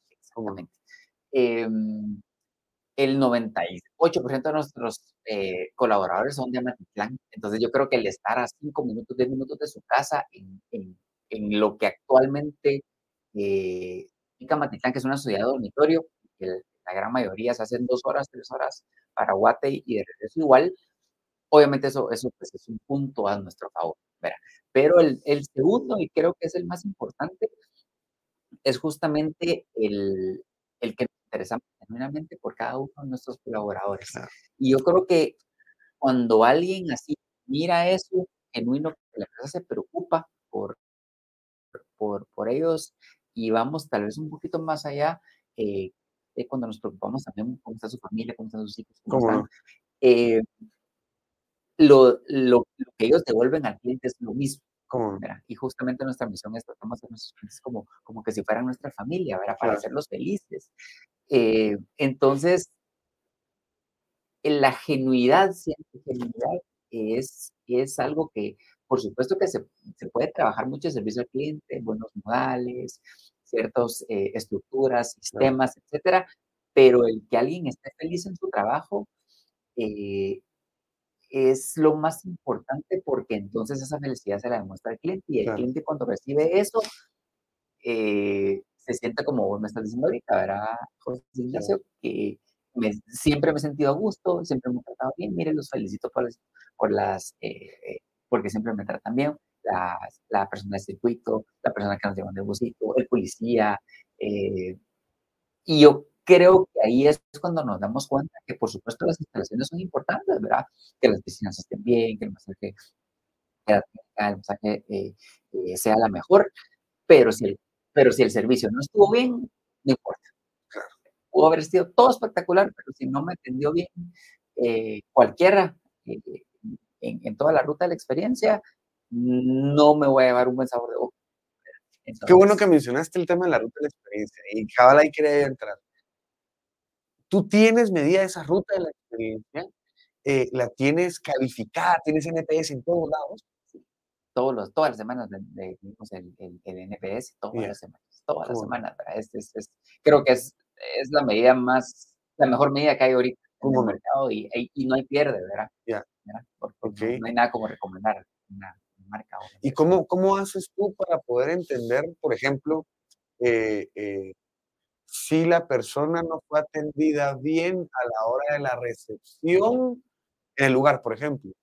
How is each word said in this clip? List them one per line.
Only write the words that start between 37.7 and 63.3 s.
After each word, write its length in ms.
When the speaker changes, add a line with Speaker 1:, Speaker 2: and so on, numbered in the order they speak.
Speaker 1:
eso, 360
genuino, 400
que 80
la 60
empresa 320
se 20
preocupa 680
por, 260
por, 360
por 140
ellos, 460
y 160
vamos 400
tal 140
vez 120
un 140
poquito 280
más 280
allá, 340
eh, 320
de 120
cuando 200
nos 140
preocupamos 440
también 380
cómo 120
está 160
su 80
familia, 360
cómo 120
están 160
sus 160
hijos, 260
cómo 140
Speaker 2:
¿Cómo 120
Speaker 1:
están, 120
Speaker 2:
no? 60
Speaker 1:
eh, 420
lo, 480
lo, 400
lo 200
que 100
ellos 180
devuelven 420
al 140
cliente 260
es 140
lo 140
mismo, 280
Speaker 2:
¿Cómo 260
no? 60
Speaker 1:
¿verdad? 280
Y 80
justamente 500
nuestra 240
misión 280
es 80
tratamos 380
a 60
nuestros 260
clientes 260
como, 260
como 200
que 100
si 120
fueran 220
nuestra 260
familia, 460
¿verdad? 200
Para 140
Speaker 2:
Claro. 60
Speaker 1:
hacerlos 300
felices. 640
Eh, 480
entonces, 720